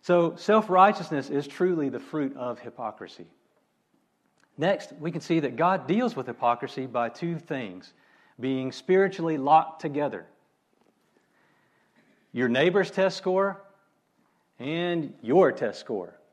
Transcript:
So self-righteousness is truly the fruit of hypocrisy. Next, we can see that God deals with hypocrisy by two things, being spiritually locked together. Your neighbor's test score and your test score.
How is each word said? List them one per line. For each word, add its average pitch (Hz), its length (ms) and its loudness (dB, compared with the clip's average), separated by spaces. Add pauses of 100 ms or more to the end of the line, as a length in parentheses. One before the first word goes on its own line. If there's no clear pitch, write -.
So 170 340 2
self-righteousness 190 920 4
is 143 180 -2
truly 175 400 0
the 127 140 -6
fruit 139 340 -4
of 123 240 -6
hypocrisy. 110 680 -12 (1300)
Next, 180 360 -2
we 160 180 -8
can 165 100 -8
see 165 200 0
that 123 140 -4
God 165 320 0
deals 226 280 0
with 127 120 -6
hypocrisy 123 600 -2
by 120 220 -2
two 170 280 -6
things, 104 560 -10 (460)
being 131 320 -4
spiritually 180 680 0
locked 147 440 4
together. 139 440 -4 (2000)
Your 123 180 0
neighbor's 175 420 2
test 190 260 0
score 190 440 -2 (1000)
and 165 600 -4
your 143 300 6
test - 280 -6
score. - 400 -8 (140)